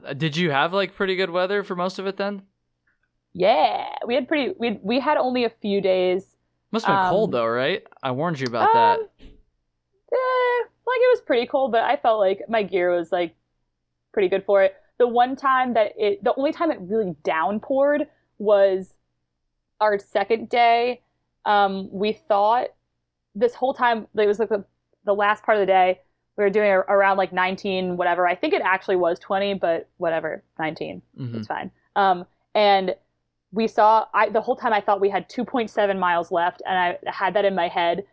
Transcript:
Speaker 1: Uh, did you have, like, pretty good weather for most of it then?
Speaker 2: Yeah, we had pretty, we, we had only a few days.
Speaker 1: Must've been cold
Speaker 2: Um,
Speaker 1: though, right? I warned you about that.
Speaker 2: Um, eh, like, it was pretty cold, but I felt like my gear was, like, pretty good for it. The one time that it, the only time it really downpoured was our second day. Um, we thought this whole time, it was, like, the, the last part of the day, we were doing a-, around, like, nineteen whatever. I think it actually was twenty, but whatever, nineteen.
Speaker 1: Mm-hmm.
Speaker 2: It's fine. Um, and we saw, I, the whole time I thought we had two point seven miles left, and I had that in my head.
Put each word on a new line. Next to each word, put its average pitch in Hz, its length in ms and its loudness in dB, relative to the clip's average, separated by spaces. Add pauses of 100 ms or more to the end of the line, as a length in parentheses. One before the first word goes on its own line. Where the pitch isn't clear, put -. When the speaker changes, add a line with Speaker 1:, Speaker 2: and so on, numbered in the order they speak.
Speaker 1:
Uh, - 80 -10
did 147 240 -4
you 170 140 0
have, 143 220 0
like, 190 220 -2
pretty 190 220 -2
good 180 140 -2
weather 185 320 -2
for 190 120 -8
most 185 240 -4
of 190 80 -6
it 196 100 -6
then? 202 260 -6 (920)
Speaker 2:
Yeah, 214 520 2 (200)
we 233 80 -2
had 262 140 -2
pretty, 294 300 -2
we, 226 240 -4
we 240 180 -2
had 294 160 0
only 254 280 -2
a 226 60 -2
few 202 300 -4
days. 185 560 -2 (340)
Speaker 1:
Must've 214 180 -2
been 190 200 2
cold 185 260 0
Speaker 2:
Um, 120 60 0
Speaker 1:
though, 113 60 0
right? 127 360 -2 (200)
I 135 80 -4
warned 147 300 -4
you 131 60 -4
about 120 260 2
that. 466 280 4
Speaker 2:
Um, 415 80 -10 (1040)
eh, 494 520 0 (220)
like, 494 120 -2
it 494 140 4
was 480 120 2
pretty 254 220 0
cold, 262 260 -2
but 226 120 2
I - 120 2
felt 220 240 0
like 190 280 0
my 220 140 0
gear 180 320 0
was, 170 180 -4
like, 175 220 -4 (800)
pretty 196 160 0
good 190 160 -2
for 202 180 4
it. 190 120 2 (240)
The 240 100 4
one 240 280 2
time 254 380 0
that 220 240 2
it, 202 240 -2
the 220 140 0
only 285 160 -2
time 320 180 -2
it - 100 -4
really 185 340 -4 (100)
downpoured 262 840 0 (320)
was 196 560 2 (840)
our 214 180 2
second 220 520 -4
day. 240 500 2 (460)
Um, 196 440 0
we 208 220 -2
thought 214 560 0 (640)
this 233 200 0
whole 262 180 -4
time, 240 420 0
it 208 120 2
was, 202 120 2
like, 214 120 -2
the, 202 140 -2 (400)
the 202 100 2
last 208 280 0
part 220 140 2
of 208 60 2
the 185 40 2
day, 185 340 4 (360)
we 208 80 0
were 202 60 4
doing 208 200 2
a-, 190 100 4
around, 196 360 2
like, 190 160 -2
nineteen 185 640 -2
whatever. 175 320 0
I 180 60 0
think 302 200 -2
it 302 80 -2
actually 190 340 0
was 175 220 0
twenty, 196 360 -4
but 170 340 -4 (100)
whatever, 165 440 -4 (160)
nineteen. 160 440 -8 (160)
Speaker 1:
Mm-hmm. 117 200 -8
Speaker 2:
It's 107 80 -10
fine. - 240 -8 (260)
Um, 185 280 2 (300)
and 196 400 2 (600)
we 220 140 0
saw, 220 460 4
I, 208 160 2
the 214 100 0
whole 247 160 -4
time 233 160 -2
I 208 80 2
thought 202 200 0
we 196 100 2
had 185 180 -6
two 247 160 -6
point 226 240 -4
seven 196 300 0
miles 175 340 0
left, 175 340 -2
and 185 120 0
I 175 320 -2
had 185 240 -4
that 202 100 2
in 196 100 2
my 175 140 0
head. 170 440 -2